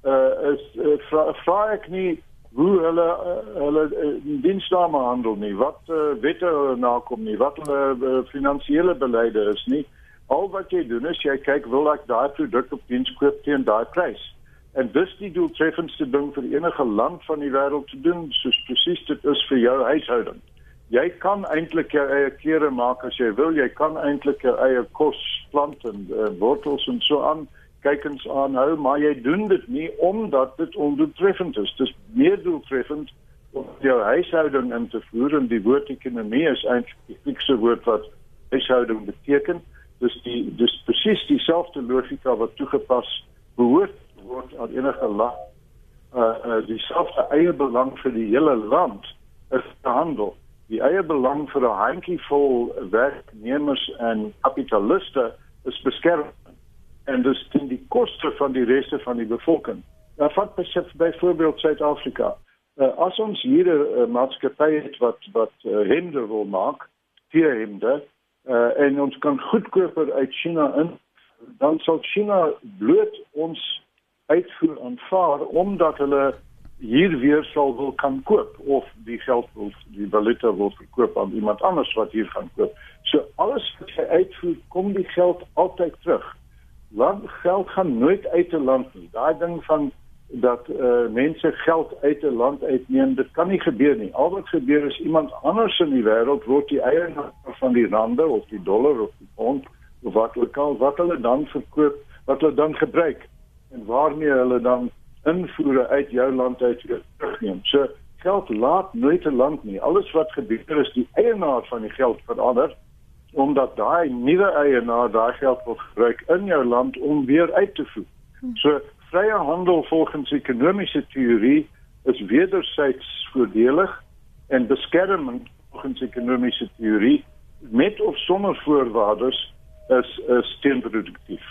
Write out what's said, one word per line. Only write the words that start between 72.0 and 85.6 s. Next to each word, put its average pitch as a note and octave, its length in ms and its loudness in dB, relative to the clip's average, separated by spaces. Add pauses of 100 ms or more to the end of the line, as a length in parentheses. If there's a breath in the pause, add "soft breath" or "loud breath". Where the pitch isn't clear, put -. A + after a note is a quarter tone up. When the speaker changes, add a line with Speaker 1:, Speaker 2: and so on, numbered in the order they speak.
Speaker 1:
China G3 500 0 (280)
bloot F3 420 2 (100)
ons - 520 -8 (440)
uitvoer D#3+ 580 0
aanvaar C#3+ 560 0
omdat E3 580 0
hulle C#3 360 2 (440)
hier C#3+ 400 2
weer D3 260 4
sal C#3 320 0
wil C3+ 160 -4
kan C3+ 320 -2
koop G#3 340 0
of C#3 280 0 (180)
die A2+ 140 -10
geld A#2+ 360 -2
wil, G#2 160 -10 (160)
die G#2 240 -8
valuta G#2+ 440 2
wil G2 160 0
verkoop - 480 -2
aan G2+ 140 -2
iemand G#2 300 -2
anders E3+ 320 0
wat A2 180 -2
hier G#2+ 180 -2
gaan - 260 -10
koop. F#2+ 180 -2 (280 loud breath)
So - 200 2 (140)
alles A3 300 -2 (120)
wat - 120 -18
jy - 180 -4
uitvoer, F3 480 0 (120)
kom G3 240 -4
die F#3 120 -2
geld F3+ 380 0 (100)
altyd F3+ 500 0